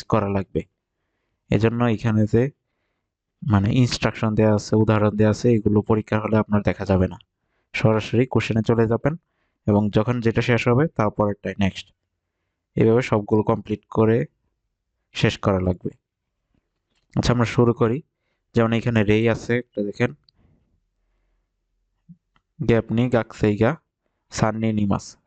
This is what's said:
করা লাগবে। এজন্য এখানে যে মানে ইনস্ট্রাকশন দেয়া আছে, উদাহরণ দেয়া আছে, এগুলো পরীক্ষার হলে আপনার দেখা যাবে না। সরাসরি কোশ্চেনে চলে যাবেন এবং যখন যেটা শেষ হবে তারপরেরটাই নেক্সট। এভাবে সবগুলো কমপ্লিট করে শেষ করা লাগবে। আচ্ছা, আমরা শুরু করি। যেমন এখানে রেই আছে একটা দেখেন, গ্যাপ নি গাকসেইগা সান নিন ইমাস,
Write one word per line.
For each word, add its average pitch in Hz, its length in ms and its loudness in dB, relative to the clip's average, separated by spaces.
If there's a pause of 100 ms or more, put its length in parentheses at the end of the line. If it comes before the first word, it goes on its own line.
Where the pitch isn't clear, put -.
(120)
করা 104 240 0
লাগবে। 92 240 -6 (960)
এজন্য 113 240 0 (140)
এখানে 107 280 0 (100)
যে 117 100 4 (1080)
মানে 98 160 2 (140)
ইনস্ট্রাকশন 117 560 -2
দেয়া 110 200 4
আছে, - 140 -6 (100)
উদাহরণ 107 360 2
দেয়া 107 160 4
আছে, - 120 -4 (100)
এগুলো 104 220 2 (120)
পরীক্ষার 110 340 -2
হলে 107 200 0
আপনার 104 240 0
দেখা 95 220 -4
যাবে 92 220 2
না। - 60 -16 (560)
সরাসরি 110 580 0
কোশ্চেনে 110 380 0
চলে 113 220 2
যাবেন 143 220 -2 (560)
এবং 104 120 4 (140)
যখন 110 180 0 (100)
যেটা 113 240 0
শেষ 117 220 2
হবে 127 140 2 (140)
তারপরেরটাই 104 680 -2
নেক্সট। - 220 -4 (960)
এভাবে 113 300 4
সবগুলো 107 400 0
কমপ্লিট 107 320 -4 (140)
করে 110 200 4 (1040)
শেষ 113 140 0 (100)
করা 98 240 0
লাগবে। - 220 -6 (1300)
আচ্ছা, - 160 0
আমরা 117 220 0
শুরু 120 240 4
করি। 120 180 0 (560)
যেমন 117 240 2
এখানে 113 220 0 (100)
রেই 110 140 2 (100)
আছে 110 180 -6 (100)
একটা - 260 -10
দেখেন, 120 220 -4 (2500)
গ্যাপ 113 280 -2 (100)
নি 120 80 0 (100)
গাকসেইগা 110 560 0 (680)
সান 110 240 0
নিন 110 220 0
ইমাস, 98 200 -2 (220)